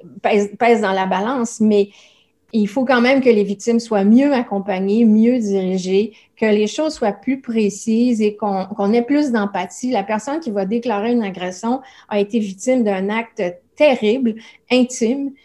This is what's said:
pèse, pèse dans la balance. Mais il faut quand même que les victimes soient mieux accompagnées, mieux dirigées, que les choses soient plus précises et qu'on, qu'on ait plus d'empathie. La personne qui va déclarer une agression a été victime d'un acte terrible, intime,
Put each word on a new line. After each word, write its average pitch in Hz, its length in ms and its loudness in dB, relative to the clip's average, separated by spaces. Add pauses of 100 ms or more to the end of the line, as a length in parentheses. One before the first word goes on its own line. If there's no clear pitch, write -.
(220)
pèse, 202 360 0
pèse 226 220 4
dans 196 120 0
la 190 140 0
balance. 220 540 -4
Mais 208 300 2 (640)
il 214 140 0
faut 262 180 -2
quand 247 180 2
même 262 180 4
que 254 80 2
les 208 160 4
victimes 202 340 -2
soient 208 260 0
mieux 254 280 6
accompagnées, 202 720 0
mieux 220 340 4
dirigées, 190 760 -2 (240)
que 220 100 0
les 214 200 2
choses 302 280 -4
soient 208 180 -2
plus 262 280 -6
précises 226 840 0
et 208 140 0
qu'on, 196 280 -4
qu'on 202 300 -2
ait 240 80 2
plus 285 280 0
d'empathie. 202 600 -4
La 208 120 -2
personne 220 380 -4
qui 302 100 -8
va 202 140 -2
déclarer 226 480 -2
une 240 100 0
agression 190 600 -6 (260)
a 214 100 -2
été 202 200 0
victime 220 460 -2
d'un 196 260 -2
acte 226 320 -6 (340)
terrible, 240 600 2 (360)
intime, 254 600 0 (120)